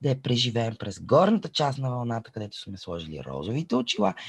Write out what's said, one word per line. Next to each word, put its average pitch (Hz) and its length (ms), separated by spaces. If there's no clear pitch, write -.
да 143 80
я 135 120
преживеем 117 580
през 98 200
горната 175 500
част 139 300
на 131 100
вълната, 120 420
където 107 280
сме 98 180
сложили 80 460
розовите 92 520
очила, 104 380